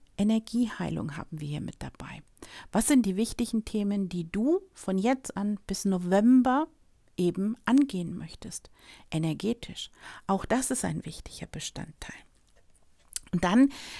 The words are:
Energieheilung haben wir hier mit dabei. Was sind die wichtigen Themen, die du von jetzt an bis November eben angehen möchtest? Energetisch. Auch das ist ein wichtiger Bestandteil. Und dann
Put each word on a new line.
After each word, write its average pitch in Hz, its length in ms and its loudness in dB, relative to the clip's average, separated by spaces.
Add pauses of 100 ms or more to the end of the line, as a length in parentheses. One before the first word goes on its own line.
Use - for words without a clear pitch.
(180)
Energieheilung 208 960 0
haben 165 240 -8
wir 151 80 -8
hier 147 140 -6
mit - 160 -8
dabei. - 460 -14 (480)
Was 226 160 2
sind 254 180 6
die 185 100 0
wichtigen 226 500 -2
Themen, 202 440 -2
die 170 200 -6
du 285 320 0 (120)
von 190 240 -4
jetzt 247 400 0
an 208 300 -2
bis - 180 -4
November 233 840 6 (500)
eben 185 380 0 (100)
angehen 226 520 2
möchtest? - 540 -12 (400)
Energetisch. 160 800 -2 (340)
Auch 190 200 0
das 254 260 0
ist 247 120 -2
ein 165 220 -4
wichtiger - 400 -14
Bestandteil. - 720 -12 (1120)
Und 175 120 0
dann 240 260 6 (300)